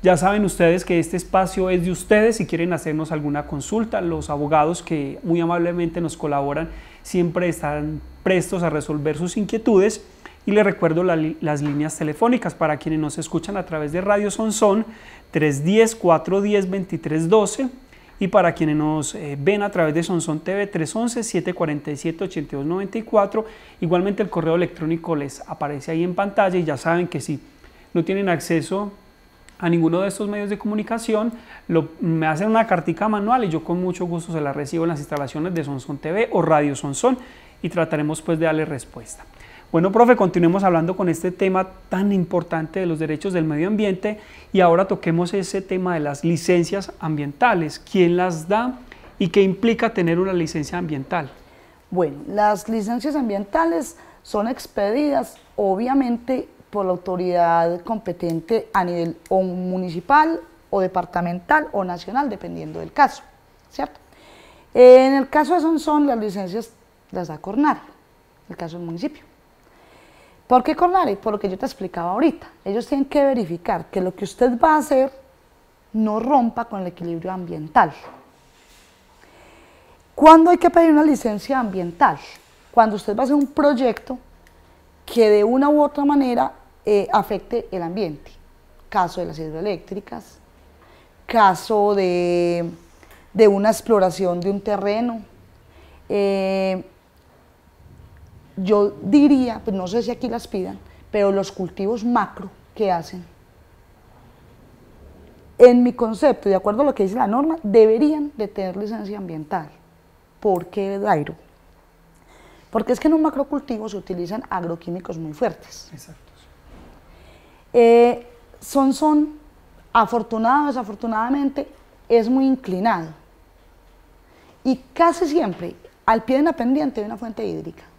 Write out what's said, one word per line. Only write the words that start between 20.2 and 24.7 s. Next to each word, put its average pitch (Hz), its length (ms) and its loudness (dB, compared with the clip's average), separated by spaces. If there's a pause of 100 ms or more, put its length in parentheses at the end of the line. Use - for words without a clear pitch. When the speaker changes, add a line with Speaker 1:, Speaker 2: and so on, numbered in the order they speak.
Speaker 1:
T 180 140 -6
V, 202 120 -2
tres 165 300 -6
once, 233 260 -4
siete 180 300 -4
cuarenta 151 380 -4
y 147 60 -6
siete, 165 280 -6
ochenta 156 320 -8
y - 20 -6
dos 139 80 -6
noventa 196 300 -4
y 220 60 -6
cuatro. 214 420 0 (380)
Igualmente 185 400 0
el 190 80 -4
correo 160 240 -2
electrónico 165 600 -4